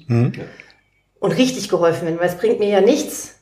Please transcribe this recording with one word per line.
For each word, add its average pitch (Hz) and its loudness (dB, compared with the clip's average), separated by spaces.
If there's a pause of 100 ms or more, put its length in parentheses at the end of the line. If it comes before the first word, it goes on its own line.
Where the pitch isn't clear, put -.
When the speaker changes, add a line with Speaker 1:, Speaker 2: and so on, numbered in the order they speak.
Speaker 1:
Mhm. 117 2 (840)
Speaker 2:
Und 185 0
richtig 254 0
geholfen 170 0
werden, 165 -4
weil 180 0
es 175 -4
bringt 220 0
mir 208 0
ja 202 4
nichts, - 0